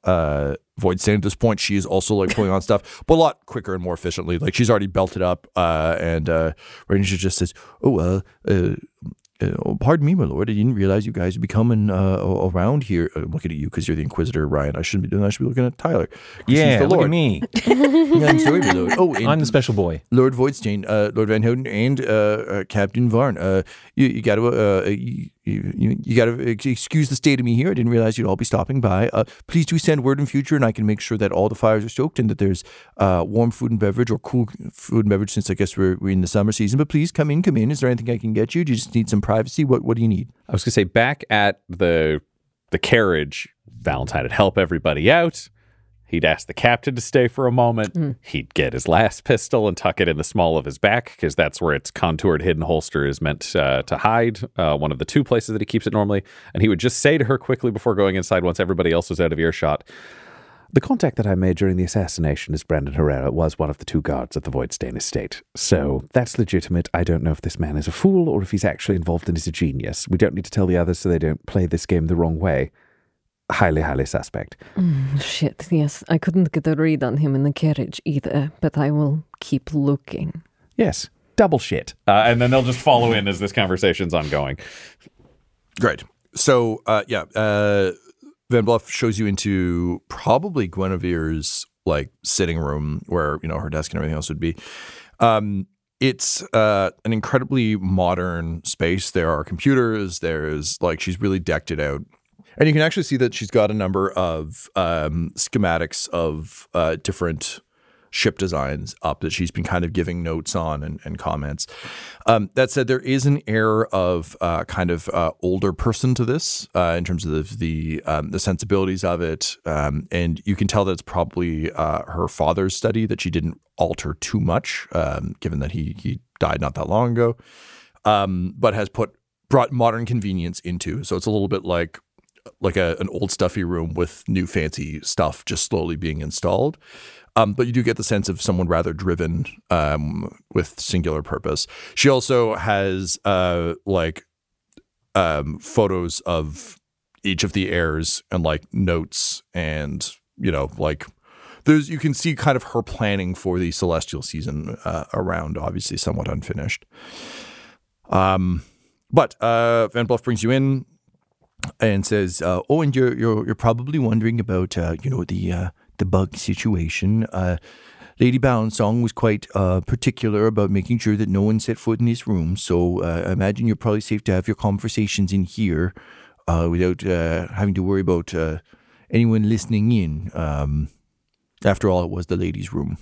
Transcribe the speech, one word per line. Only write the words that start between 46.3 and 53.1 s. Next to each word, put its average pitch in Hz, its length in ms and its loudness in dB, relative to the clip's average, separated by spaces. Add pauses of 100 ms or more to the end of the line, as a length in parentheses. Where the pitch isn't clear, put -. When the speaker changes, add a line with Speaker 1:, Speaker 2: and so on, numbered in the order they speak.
Speaker 3:
the - 60 -12
captain 120 420 2
to 120 40 -6
stay 123 280 2
for 131 180 -2
a 120 60 2
moment. 117 420 2
Speaker 4:
Mm. 147 260 -2
Speaker 3:
He'd - 340 -8
get 67 180 0
his 64 160 -4
last 98 340 2
pistol - 460 0
and 87 80 -2
tuck - 240 -2
it 87 80 4
in 78 80 0
the 76 80 -4
small 82 340 2
of 65 60 -4
his 69 120 -8
back, 107 440 0
'cause 73 160 -2
that's 76 260 0
where 82 100 2
its 71 200 -4
contoured 82 500 0
hidden 82 220 0
holster 78 420 0
is 69 160 -4